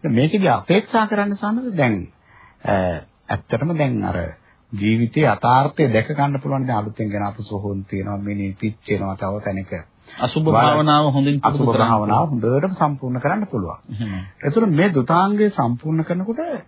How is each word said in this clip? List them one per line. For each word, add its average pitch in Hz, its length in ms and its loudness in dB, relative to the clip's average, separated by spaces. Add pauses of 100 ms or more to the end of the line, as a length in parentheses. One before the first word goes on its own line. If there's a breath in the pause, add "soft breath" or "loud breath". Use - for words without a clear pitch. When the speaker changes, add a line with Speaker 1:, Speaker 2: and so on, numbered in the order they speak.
(120)
Speaker 1:
මේකේදී 160 380 2
අපේක්ෂා 202 580 2
කරන්න 202 280 -2
සමග 220 400 -4
දැන්, 117 260 0 (600 soft breath)
අ, 101 140 0 (500)
ඇත්තටම 139 500 -4
දැන් 127 280 0
අර 92 140 -2 (540 soft breath)
ජීවිතයේ 113 560 2
යථාර්ථය 131 640 2
දැක 110 200 0
ගන්න 143 320 0
පුළුවන්. 139 240 -2
දැන් 117 140 0
අලුතෙන් 104 300 -6
ගෙන 101 140 -4
ආපු 104 200 -8
සොහොන් 101 420 -6
තියෙනවා, 101 340 -6
මිනි 101 340 -6
පිච්චෙනවා, 98 640 -4
තව 101 280 -6
තැනක. 95 280 -6 (460 loud breath)
Speaker 2:
අසුභ 151 280 -2
Speaker 1:
වල- 156 80 4
Speaker 2:
භාවනාව 151 580 4
හොඳින් 139 280 2
පුරුදු 113 160 0
Speaker 1:
අසුභ 120 160 2
Speaker 2:
කරන්න 113 180 4
Speaker 1:
භාවනාව 110 380 2
Speaker 2:
පුළුවන්. 117 240 0
Speaker 1:
හොඳටම 175 240 0
සම්පූර්ණ 131 460 -2
කරන්න 139 260 -2
පුළුවන්. 90 320 -6 (100)
Speaker 2:
එහෙම. 107 220 -6 (280)
Speaker 1:
ඒතර 220 280 2
මේ 175 220 4
දුතාංගය 190 600 2
සම්පූර්ණ 156 520 -2
කරනකොට 190 380 -4 (260)